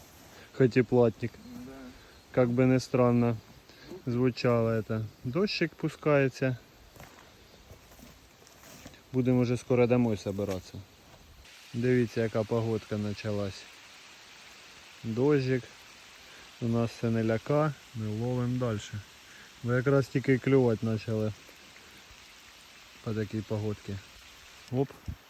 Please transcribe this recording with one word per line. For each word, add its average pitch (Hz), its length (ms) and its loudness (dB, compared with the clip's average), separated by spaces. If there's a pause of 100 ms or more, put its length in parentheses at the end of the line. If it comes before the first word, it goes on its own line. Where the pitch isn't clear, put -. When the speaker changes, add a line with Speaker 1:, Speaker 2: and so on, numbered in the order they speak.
(240)
Speaker 1:
<laughs> - 340 -20
Хоч 127 200 4
і 127 60 4
платник. 120 480 2 (120)
Speaker 2:
Да. - 280 -16 (600)
Speaker 1:
Как 127 180 2
би 123 160 2
не 127 140 4
странно 120 580 2 (680)
звучало 120 640 0
это. 113 360 -4 (180)
Дощик 165 520 -2
пускається. 139 840 0 (2500)
Будемо 127 280 2
вже 120 160 0
скоро 123 300 2
домой 120 300 2
собиратися. 98 640 -6 (920)
Дивіться, 120 480 0
яка 113 220 -2
погодка 113 540 -2
почалась. 104 640 -6 (1400)
Дощик. 127 600 0 (1000)
У 120 60 -2
нас 117 240 0
це - 180 -4
не 113 140 0
ляка, 147 500 0 (220)
ми 110 120 -6
ловимо 123 500 -2
далі. 117 220 -2 (840)
Бо 120 100 0
якраз 131 340 2
тільки 131 300 2
клювати 120 500 4
почали 107 460 -2 (1700)
по 113 100 -4
такій 107 280 -4
погодці. 104 560 -6 (720)
Оп, 135 180 -2 (400)